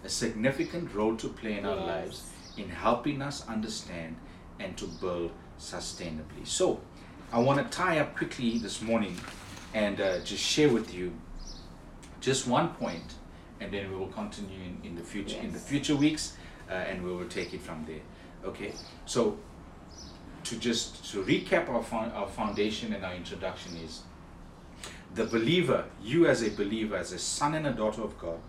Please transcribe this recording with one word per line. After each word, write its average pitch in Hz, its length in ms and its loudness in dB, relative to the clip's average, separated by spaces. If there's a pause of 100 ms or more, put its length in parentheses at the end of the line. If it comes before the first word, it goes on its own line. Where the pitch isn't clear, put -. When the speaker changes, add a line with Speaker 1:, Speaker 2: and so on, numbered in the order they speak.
Speaker 1:
a - 60 -8
significant 135 840 0
role 107 240 4
to - 120 -4
play 107 280 -4
in 98 80 -4
our 95 120 2
Speaker 2:
Yes. 95 100 0
Speaker 1:
lives - 420 -4 (280)
in 104 120 -6
helping 120 540 2
us 143 240 -4
understand 92 680 -4 (440)
and 92 180 -6
to - 80 -6
build 85 460 -2 (280)
sustainably. - 880 -8
So, - 340 4 (540)
I 117 60 6
wanna 135 260 8
tie 175 340 4
up - 160 2
quickly 117 440 0
this 101 220 -4
morning 110 360 2 (560)
and, 104 260 2
uh, 92 200 4
just 98 240 -2
share 151 260 8
with 113 240 2
you 90 180 -2 (1120)
just 131 260 4
one 147 220 6
point, - 460 -4 (440)
and 95 120 -6
then 98 200 -4
we 95 60 -4
will 92 100 -2
continue 101 540 -6
in, 90 220 -8
in 87 120 -8
the 85 80 -8
future, - 340 -4
in - 140 -4
the 82 80 -6
Speaker 2:
Yes. - 80 -10
Speaker 1:
future 143 280 4
weeks, 151 420 4 (320)
uh, 92 40 -2
and 92 300 -2
we 90 80 -2
will 90 160 -2
take 92 260 -4
it 90 80 -6
from 80 240 -8
there. 78 160 -8 (440)
Okay? 98 280 -6 (320)
So, 113 320 4 (1080)
to 117 120 -2
just, - 540 0
to 101 120 0
recap - 460 4
our 117 140 2
fo-, 113 320 0
our 98 120 -2
foundation 107 680 0
and 95 100 -4
our 90 100 -2
introduction 90 640 -6
is, 80 260 -10 (1120)
the 113 120 4
believer, 131 600 6 (160)
you 147 260 8
as 127 140 8
a 107 100 4
believer, 101 440 0
as 85 160 -2
a 90 80 -6
son 147 360 2
and 156 120 2
a 123 60 2
daughter 107 280 2
of 123 160 -4
God 82 320 -4